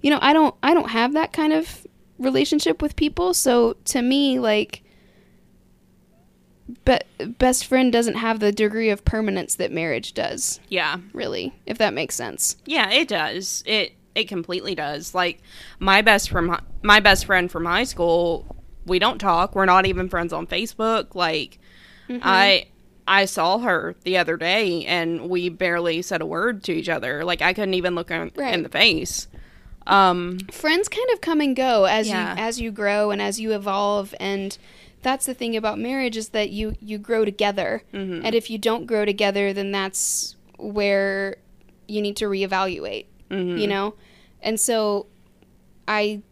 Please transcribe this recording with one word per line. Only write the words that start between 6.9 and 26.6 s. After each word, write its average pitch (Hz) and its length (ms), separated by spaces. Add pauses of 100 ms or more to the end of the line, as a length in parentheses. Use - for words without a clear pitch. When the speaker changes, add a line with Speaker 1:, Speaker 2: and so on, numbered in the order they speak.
Speaker 1:
best 254 280
friend 262 260
doesn't 233 240
have 226 240
the 208 120
degree 214 380
of 202 160
permanence 214 500
that - 160
marriage 160 420
does. - 460 (100)
Speaker 2:
Yeah. 165 280 (160)
Speaker 1:
Really, 180 400 (120)
if 226 120
that 214 160
makes 151 220
sense. - 500
Speaker 2:
Yeah, 262 240
it 277 180
does. 165 580
It, 214 280 (220)
it 175 120
completely 180 480
does. 151 380
Like, 180 280 (380)
my 196 220
best 208 280
from 175 200
hi-, 170 120 (200)
my 208 180
best 196 260
friend 180 260
from 170 140
high 180 180
school, 170 720 (300)
we 180 140
don't 214 200
talk. 190 360
We're 190 100
not 185 200
even 185 240
friends 170 240
on 165 140
Facebook. 220 680
Like, 165 440 (480)
Speaker 1:
Mm-hmm. 247 160
Speaker 2:
I, 190 440 (400)
I 196 180
saw 185 320
her 180 460
the 185 160
other 170 180
day, 175 480
and 165 420
we 180 220
barely 170 540
said 175 180
a 156 60
word 196 380